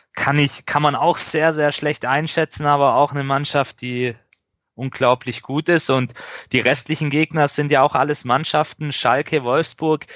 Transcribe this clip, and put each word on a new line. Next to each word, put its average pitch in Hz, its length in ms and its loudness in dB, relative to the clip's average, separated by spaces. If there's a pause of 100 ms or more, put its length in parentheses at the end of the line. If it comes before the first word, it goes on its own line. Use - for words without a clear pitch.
(160)
Kann 139 220 0
ich, - 300 0
kann 147 160 0
man 143 120 4
auch 151 220 0
sehr, 160 380 0
sehr 147 160 2
schlecht 151 340 -4
einschätzen, 151 640 -2
aber 139 280 4
auch 139 180 2
eine 143 100 -4
Mannschaft, 139 580 -2
die 123 320 -4 (640)
unglaublich 127 640 -2
gut 151 280 -4
ist. 170 200 2
Und 127 240 0 (380)
die 127 80 2
restlichen 143 500 0
Gegner 151 380 0
sind 147 240 -2
ja 135 100 6
auch 143 140 2
alles 143 300 0
Mannschaften, 147 680 -2
Schalke, 135 500 0
Wolfsburg, 156 640 -2 (100)